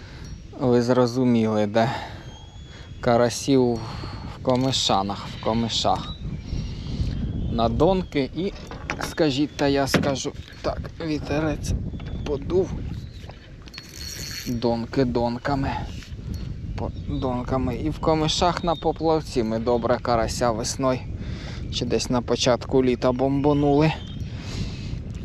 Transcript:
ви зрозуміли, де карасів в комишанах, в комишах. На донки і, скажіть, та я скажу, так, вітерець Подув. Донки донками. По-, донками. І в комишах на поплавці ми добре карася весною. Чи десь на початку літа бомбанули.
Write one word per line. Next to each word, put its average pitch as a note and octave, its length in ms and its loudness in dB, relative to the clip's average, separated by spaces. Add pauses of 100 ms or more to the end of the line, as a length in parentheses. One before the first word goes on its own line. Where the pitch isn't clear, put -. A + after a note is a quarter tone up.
(600)
ви B2 220 6
зрозуміли, A#2 840 4
де A2+ 240 4 (1120)
карасів A#2+ 720 4
в - 680 -8
комишанах, B2 840 2
в - 180 -10
комишах. A2+ 720 0 (1400)
На A2+ 160 2
донки D3 680 2
і, F3+ 160 -2 (580)
скажіть, D3 460 2
та C#3+ 120 4
я C#3 180 4
скажу, C#3 460 0 (300)
так, B2+ 160 -2 (280)
вітерець D#3+ 680 0 (540)
Подув. D3+ 440 0 (1800)
Донки A#2 580 0
донками. B2 680 0 (1080)
По-, A2+ 120 -4 (180)
донками. B2+ 680 -2
І D#3 140 -2
в D3+ 80 -4
комишах D#3 680 2
на E3 120 2
поплавці D#3 680 2
ми A2+ 160 0
добре A#2 440 4
карася A#2+ 480 2
весною. B2+ 500 0 (760)
Чи - 100 -2
десь A2+ 260 0
на B2 120 2
початку B2 640 4
літа B2+ 280 4
бомбанули. C#3+ 800 4 (1300)